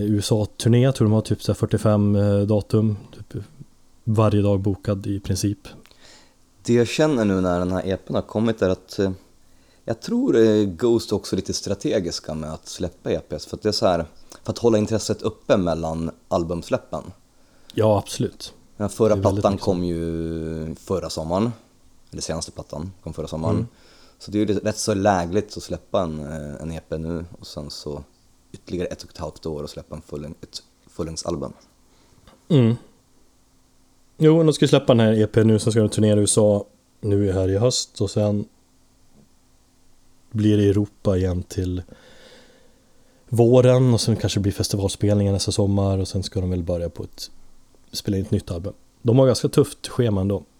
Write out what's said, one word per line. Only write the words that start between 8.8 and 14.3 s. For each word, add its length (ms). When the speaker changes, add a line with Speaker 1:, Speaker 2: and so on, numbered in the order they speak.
Speaker 2:
eh, 120
jag 180
tror, 340
eh, 280
Ghost 480
också 220
är 20
lite 160
strategiska 840
med 180
att 160
släppa 440
E 160
Ps. 180
För 100
att 60
det 60
är 40
så 140
här, 180